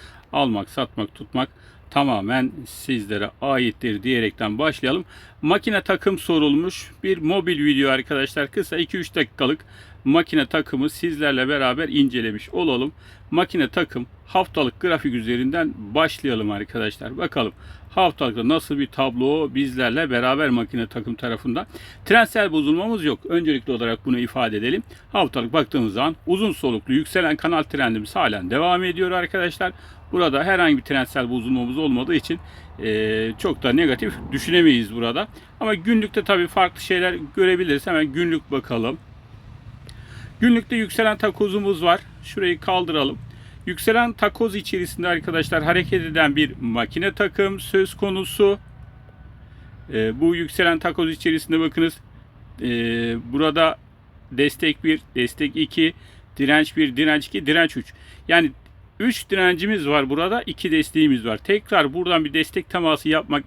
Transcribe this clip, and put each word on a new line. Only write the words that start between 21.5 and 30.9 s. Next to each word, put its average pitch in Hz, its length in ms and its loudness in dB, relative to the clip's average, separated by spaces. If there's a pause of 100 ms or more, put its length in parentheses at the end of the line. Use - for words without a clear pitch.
Trendsel 214 460 4
bozulmamız 165 520 0
yok. 135 220 -2
Öncelikli 156 460 0
olarak 117 340 -2
bunu 127 140 0
ifade 117 380 -2
edelim. 131 260 -2 (280)
Haftalık 135 420 0
baktığımız 135 400 0
zaman 143 220 -2 (120)
uzun 190 240 2
soluklu 127 420 -2
yükselen 156 420 0
kanal 160 280 0
trendimiz 113 520 -2
halen 104 340 0
devam 175 340 2
ediyor 180 280 -2
arkadaşlar. 180 600 -2 (380)
Burada 160 320 2
herhangi 175 340 4
bir 123 40 -2
trendsel 131 480 -2